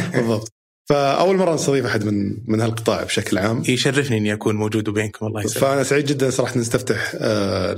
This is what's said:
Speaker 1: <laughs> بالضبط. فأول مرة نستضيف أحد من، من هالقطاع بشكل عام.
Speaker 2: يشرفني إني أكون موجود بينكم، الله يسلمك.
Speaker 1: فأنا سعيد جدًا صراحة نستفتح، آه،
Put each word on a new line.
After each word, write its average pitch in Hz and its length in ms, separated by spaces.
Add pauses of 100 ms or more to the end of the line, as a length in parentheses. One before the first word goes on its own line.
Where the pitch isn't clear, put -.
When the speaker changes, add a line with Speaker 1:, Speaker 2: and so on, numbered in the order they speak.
Speaker 1:
<laughs> - 160
بالضبط. 113 360 (360)
فأول 147 480
مرة 180 180
نستضيف 135 320
أحد 107 180
من، 104 320 (100)
من 110 140
هالقطاع 113 420
بشكل - 360
عام. 113 300
Speaker 2:
يشرفني 131 500
إني 104 140
أكون 107 240
موجود 107 340
بينكم، 107 360
الله 104 160
يسلمك. 117 220
Speaker 1:
فأنا 135 180
سعيد 143 240
جدًا 135 240
صراحة 127 280
نستفتح، 113 560
آه، 98 640